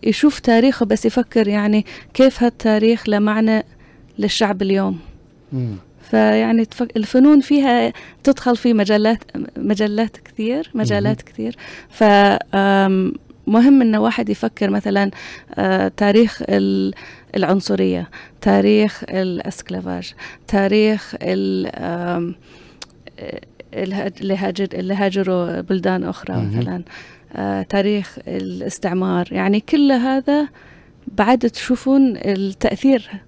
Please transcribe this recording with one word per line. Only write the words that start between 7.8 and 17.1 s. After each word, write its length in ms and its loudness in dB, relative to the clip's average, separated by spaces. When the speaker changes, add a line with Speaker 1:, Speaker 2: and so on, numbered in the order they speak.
Speaker 1:
تدخل 320 2
في 160 2
مجالات، 460 2
مجالات 600 -2
كثير، 580 -8
مجالات 480 -2
Speaker 2:
مهم. 100 -20
Speaker 1:
كثير. 240 -10
ف-، 640 4
آم، 580 2
مهم 360 6
إن 140 2
واحد 320 0
يفكر 420 -2
مثلا، 400 0
آه، 420 0
تاريخ 520 4
ال-، 460 0